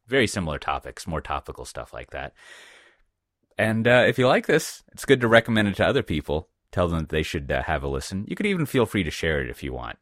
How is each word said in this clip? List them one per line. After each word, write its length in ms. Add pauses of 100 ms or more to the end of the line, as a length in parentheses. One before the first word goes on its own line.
Very 180
similar 320
topics, 480
more 140
topical 440
stuff 280
like 180
that. 220 (1200)
And, 300
uh, 220
if 100
you 80
like 220
this, 420
it's 140
good 160
to 80
recommend 400
it 80
to 100
other 160
people. 460 (240)
Tell 160
them 100
that 120
they 120
should, 300
uh, 100
have 220
a 40
listen. 380
You 80
could 120
even 200
feel 200
free 180
to 80
share 280
it 80
if 140
you 100
want. 300